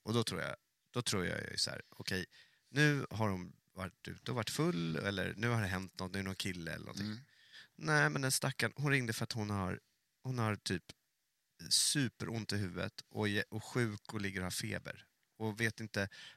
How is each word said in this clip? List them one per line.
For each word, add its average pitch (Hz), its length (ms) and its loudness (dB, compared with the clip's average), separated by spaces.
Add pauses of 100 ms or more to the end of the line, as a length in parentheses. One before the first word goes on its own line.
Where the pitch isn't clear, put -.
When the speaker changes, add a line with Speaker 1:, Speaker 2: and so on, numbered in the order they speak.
Speaker 1:
Och 110 120 -2
då 117 100 4
tror 87 160 -2
jag, 71 160 -2 (340)
då 123 120 -2
tror 113 240 2
jag 76 240 -2
ju - 60 -4
så - 140 2
här, - 180 -8
okej, - 380 -4 (440)
nu 143 400 4
har 107 180 2
hon 90 240 -2 (200)
varit 92 360 -8
ute 87 220 -8
och 123 60 -2
varit 110 140 0
full, 147 460 0
eller 95 400 -2
nu 113 120 0
har 117 120 4
det 101 60 2
hänt 92 320 -4
något, 92 140 -4
nu 98 60 -2
är 98 40 -2
det 95 60 -2
någon 95 60 -4
kille 87 380 -4
eller 78 120 -8
någonting. - 220 -6
Speaker 2:
Mm. 107 140 -6 (560)
Speaker 1:
Nej, 151 340 4
men 143 120 0
den 131 100 2
stackaren, 117 440 0
hon 139 160 0
ringde 123 200 2
för 117 120 -2
att - 80 -8
hon 104 180 -2
har, 95 300 0 (420)
hon 127 160 -2
har 110 180 4
typ 92 260 -2 (840)
superont 113 840 2
i 101 40 0
huvudet 92 520 -4
och 107 200 0
je-, 101 220 2
och 107 140 -6
sjuk 113 500 -2
och 110 60 -2
ligger 95 200 -2
och 92 60 -2
har 90 40 -2
feber. - 540 -6 (340)
Och 110 220 -2
vet 113 200 2
inte 104 280 0 (280)